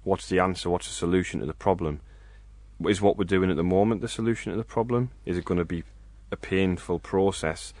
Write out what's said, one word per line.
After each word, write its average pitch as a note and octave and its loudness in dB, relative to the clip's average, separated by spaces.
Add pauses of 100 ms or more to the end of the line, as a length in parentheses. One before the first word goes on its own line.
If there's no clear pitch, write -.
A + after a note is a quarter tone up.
What's F#2+ -2
the F#2 2
answer? F2+ 0
What's F2 -2
the - -10
solution F2+ 0
to - -6
the D#2+ -6
problem? F2 0 (840)
Is F#2 2
what G2+ 4
we're G2+ 0
doing F#2 2
at D2 2
the E2+ 2
moment G2 2
the A2+ -6
solution A2+ -4
to F2+ -4
the A2+ -4
problem? B2 -2 (160)
Is F2+ -2
it E2+ -4
gonna F2 0
be E2 -6 (480)
a - -8
painful F#2 0
process F#2+ -2